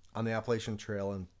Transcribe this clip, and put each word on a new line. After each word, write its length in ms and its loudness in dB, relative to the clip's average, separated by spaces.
on 100 0
the 80 2
Appalachian 440 2
Trail 360 -2
in 140 -2